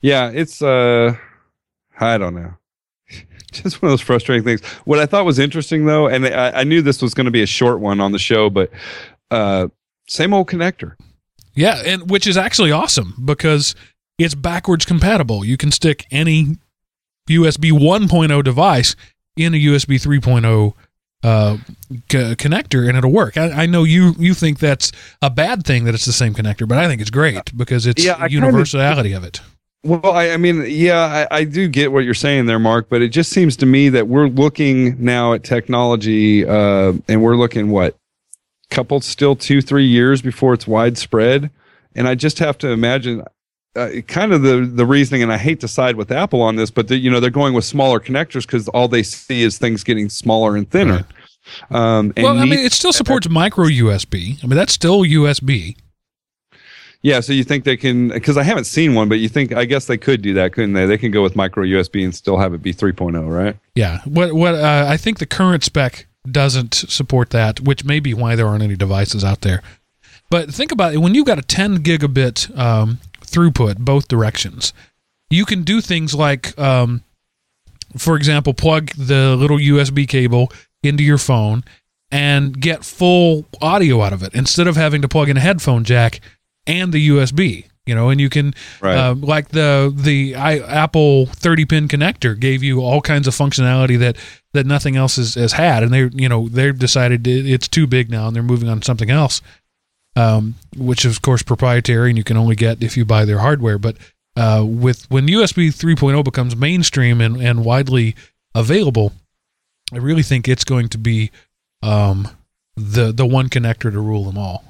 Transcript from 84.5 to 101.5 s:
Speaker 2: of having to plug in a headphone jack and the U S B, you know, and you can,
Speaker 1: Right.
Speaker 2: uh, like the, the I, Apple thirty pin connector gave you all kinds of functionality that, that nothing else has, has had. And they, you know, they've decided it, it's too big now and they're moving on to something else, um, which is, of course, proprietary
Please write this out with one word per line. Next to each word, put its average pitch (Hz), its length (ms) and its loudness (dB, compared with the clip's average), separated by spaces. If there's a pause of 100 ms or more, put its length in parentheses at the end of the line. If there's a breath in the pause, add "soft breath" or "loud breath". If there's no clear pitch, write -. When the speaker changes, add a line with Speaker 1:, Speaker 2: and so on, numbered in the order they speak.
Speaker 2:
of 165 100 0
having 151 240 0
to 139 80 -2
plug 147 220 2
in 135 80 2
a - 20 2
headphone 147 440 0
jack 120 360 2 (460 soft breath)
and 175 260 -2
the 156 80 2
U 147 200 4
S 127 120 0
B, 143 340 -2 (200)
you 120 80 -2
know, 117 160 2
and 139 100 2
you 139 80 2
can, 143 260 -2 (260 loud breath)
Speaker 1:
Right. 95 160 2
Speaker 2:
uh, 127 180 2
like 143 340 -2
the, 143 460 2
the 139 420 0
I, 147 220 0
Apple 147 680 2
thirty 160 380 0
pin 151 240 0
connector 143 500 -2
gave 131 240 -2
you 131 180 0
all 127 200 0
kinds 143 260 0
of 127 80 -2
functionality 131 640 2
that, 123 180 0 (360 loud breath)
that 135 140 0
nothing 139 300 0
else 131 200 0
has, 117 180 -4
has 120 180 -2
had. 151 300 2
And 113 100 2
they, 131 200 2
you 131 160 -2
know, 117 200 -2
they've 131 300 -2
decided 123 480 0
it, 131 200 0
it's 131 220 -2
too 156 180 2
big 123 240 0
now 110 160 -4
and 113 100 -4
they're 117 60 -2
moving 120 260 0
on 110 120 -2
to - 40 -14
something 113 260 -2
else, 143 300 0 (760 soft breath)
um, 110 380 0 (220)
which 127 280 -2
is, 117 120 0
of - 60 -10
course, 127 200 2
proprietary 120 680 0